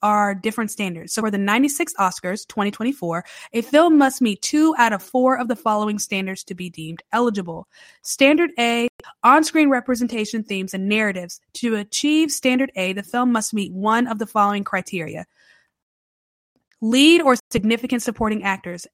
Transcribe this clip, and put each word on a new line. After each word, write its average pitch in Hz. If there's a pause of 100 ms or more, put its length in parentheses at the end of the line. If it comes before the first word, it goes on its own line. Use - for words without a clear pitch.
are 208
different 214
standards. 180
So 220
for 220
the 202
ninety-six 262
Oscars, 185
twenty 208
twenty-four, 180 (300)
a 233
film 311
must 269
meet 220
two 311
out 226
of 190
four 254
of 240
the 233
following 208
standards 190
to 190
be 180
deemed 165 (120)
eligible. 196 (360)
Standard 311
A, 233 (340)
on-screen 302
representation, 233
themes, 190
and 190
narratives. 202 (140)
To 226
achieve 294
Standard 262
A, 185
the 196
film 240
must 220
meet 202
one 214
of 226
the 214
following 202
criteria. 170 (1600)
Lead 277
or 262 (140)
significant 233
supporting 214
actors. 185